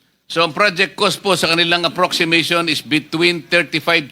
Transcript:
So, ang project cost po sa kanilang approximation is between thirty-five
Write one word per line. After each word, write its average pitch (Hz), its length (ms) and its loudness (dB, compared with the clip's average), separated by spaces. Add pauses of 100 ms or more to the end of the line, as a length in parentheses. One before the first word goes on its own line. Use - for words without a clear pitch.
(260)
So, 165 160 -2
ang 160 140 0
project 190 400 0
cost 196 260 0
po 190 140 0
sa 160 160 0
kanilang 170 340 2
approximation 165 840 0
is 139 100 -4
between 160 640 -2
thirty-five 165 680 0